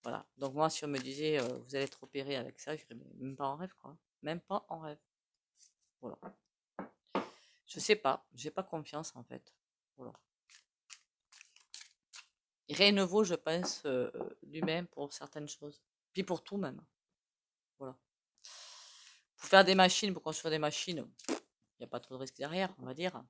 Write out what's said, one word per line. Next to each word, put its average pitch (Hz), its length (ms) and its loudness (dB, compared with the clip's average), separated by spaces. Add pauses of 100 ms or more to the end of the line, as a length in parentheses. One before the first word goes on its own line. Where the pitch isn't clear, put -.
Voilà. 113 240 -6 (100)
Donc 135 180 -6
moi, 156 140 4
si 160 160 -2
on 147 40 -4
me 139 100 -2
disait, 139 420 0
euh, 123 180 -2
vous 127 180 -8
allez 135 80 2
être - 180 -10
opéré 139 320 -4
avec 127 240 -6
ça, 151 160 -6
je 151 80 -10
dirais, 117 140 -16
mais 131 280 -14
même 135 120 -8
pas 139 100 -2
en 139 100 -2
rêve, 185 220 -10
quoi. 143 180 -18 (260)
Même 165 180 -4
pas - 280 -4
en 165 120 -8
rêve. 151 180 -8 (1000)
Voilà. - 180 -10 (1500)
Je - 140 -10
sais 208 160 6
pas, - 380 2
j'ai 131 160 -8
pas 190 120 -4
confiance 156 520 -8
en 123 80 -16
fait. - 320 -16 (420)
Voilà. 123 160 -14 (2500)
Rien 202 240 6
ne 196 100 6
vaut, 196 220 4
je 175 100 2
pense, 165 520 -2
euh, 127 240 2 (320)
l'humain 160 420 -2
pour 143 280 -10
certaines 147 360 -10
choses. 147 320 -14 (320)
Puis 190 100 -2
pour 180 200 -2
tout - 140 -10
même. 156 260 -6 (960)
Voilà. 131 180 -12 (1400)
Pour - 120 -12
faire 190 160 12
des 190 100 8
machines, 185 380 8
pour 165 100 -6
construire 156 280 -4
des 156 80 2
machines, 151 500 -2 (200)
il - 80 0 (440)
n'y 120 40 -8
a - 40 -14
pas 120 120 -6
trop - 140 -14
de 127 60 -10
risque 131 160 -10
derrière, 175 420 -2
on 127 60 -12
va 127 100 -8
dire. 160 360 -4